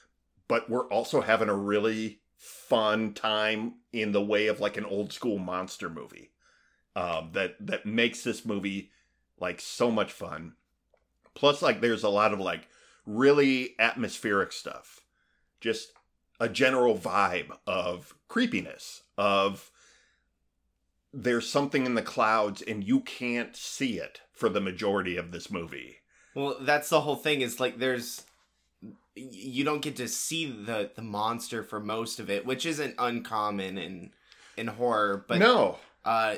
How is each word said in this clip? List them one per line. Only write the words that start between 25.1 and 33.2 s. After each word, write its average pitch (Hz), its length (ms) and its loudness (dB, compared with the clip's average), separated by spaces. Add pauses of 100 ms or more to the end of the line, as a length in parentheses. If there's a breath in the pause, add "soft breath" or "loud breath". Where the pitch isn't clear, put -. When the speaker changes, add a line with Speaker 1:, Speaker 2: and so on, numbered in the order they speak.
Speaker 1:
of 85 140 -6
this 85 200 -12
movie. 73 480 -8 (360 soft breath)
Speaker 2:
Well, 139 260 -4
that's 143 280 0
the 156 140 4
whole 143 140 -2
thing, 151 240 0
is, 123 200 -2
like, 127 180 -2
there's, 123 460 -2 (580)
y-, - 100 -16 (380)
you 120 340 -4
don't 147 180 0
get 147 140 -4
to 120 120 -4
see 160 420 -4
the, 107 460 -4
the 107 60 -10
monster 113 600 -2
for 107 160 -8
most 110 400 -4
of 104 100 -10
it, 101 160 -2
which 131 220 -4
isn't 147 320 -4
uncommon 104 800 -2